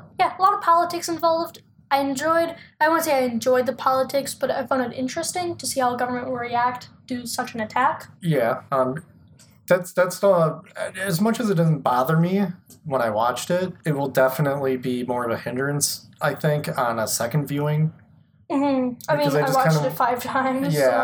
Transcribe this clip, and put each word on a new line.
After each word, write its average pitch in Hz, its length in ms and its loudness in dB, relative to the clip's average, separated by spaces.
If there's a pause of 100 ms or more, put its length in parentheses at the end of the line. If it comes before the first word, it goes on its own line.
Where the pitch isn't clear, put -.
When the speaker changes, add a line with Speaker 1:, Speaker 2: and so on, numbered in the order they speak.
(200)
Speaker 1:
Yeah, 359 180 0
a - 40 -2
lot 392 120 4
of 403 80 -2
politics 349 460 2
involved. 330 540 -2 (280)
I 277 100 2
enjoyed, 311 560 0 (240)
I 311 100 4
wouldn't 320 160 2
say 302 100 2
I 262 60 2
enjoyed 254 440 2
the 254 80 -2
politics, 262 600 0
but 269 180 -4
I 269 140 -4
found 269 160 0
it 240 160 -4
interesting 330 600 -6
to - 80 -12
see - 160 -4
how 247 140 0
government 247 320 -4
will 262 100 -4
react 240 520 -2 (180)
to 247 180 -8
such - 280 -8
an 233 60 -8
attack. 240 480 -2 (140)
Speaker 2:
Yeah, 131 400 0 (100)
um, 131 320 0 (640)
that's, 180 240 2
that's 180 280 0
the, 165 420 4 (360)
as 190 220 -2
much 220 200 2
as 226 100 0
it 190 60 2
doesn't 165 240 2
bother 131 380 2
me 180 260 2 (420)
when 135 160 -2
I 113 80 2
watched 113 400 0
it, 180 240 0 (120)
it 156 80 0
will 139 140 -2
definitely 135 720 2
be 127 260 -4
more 120 220 -2
of 117 60 -2
a 110 60 -2
hindrance, 139 720 -4 (140)
I 147 120 0
think, 151 440 -2
on 117 220 0
a 107 80 -2
second 143 400 -2
viewing. 151 440 0 (580)
Speaker 1:
Mm-hmm. 277 140 0 (460)
I 311 60 4
mean, 294 140 2
Speaker 2:
Because 269 60 0
I 294 40 4
Speaker 1:
I - 40 2
Speaker 2:
just 262 120 2
Speaker 1:
watched 262 180 4
Speaker 2:
kinda, 254 140 2
Speaker 1:
it 254 60 -2
five 247 300 0
times, 262 500 -2
so - 60 2
Speaker 2:
yeah, 262 100 6 (140)